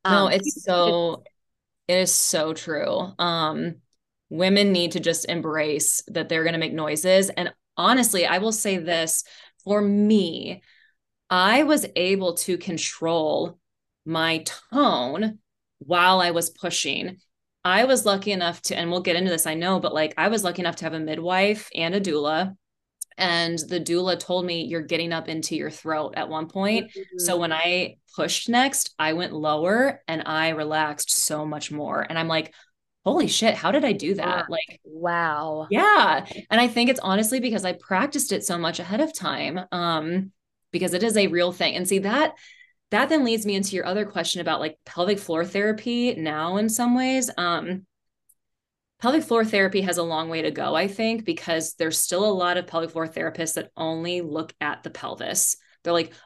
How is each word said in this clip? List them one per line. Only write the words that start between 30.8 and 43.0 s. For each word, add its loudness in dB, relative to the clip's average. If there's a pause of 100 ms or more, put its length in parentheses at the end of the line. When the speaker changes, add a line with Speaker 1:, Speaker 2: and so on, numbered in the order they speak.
Speaker 1:
so -2
much -8
more. -4
And -4
I'm -2
like, -2 (500)
"Holy 2
shit, 2
how 0
did 2
I 2
do -2
that?" -2
Speaker 2:
Wow. -
Speaker 1:
Like, -6
Speaker 2:
Wow. -2
Speaker 1:
yeah. 4 (260)
And 6
I 4
think 2
it's 0
honestly 0
because -2
I -2
practiced -2
it -2
so -2
much -4
ahead -2
of 0
time, -4 (120)
um, -2 (400)
because -2
it 0
is 2
a 4
real 2
thing. -2
And -2
see, 2
that, 0 (560)
that 2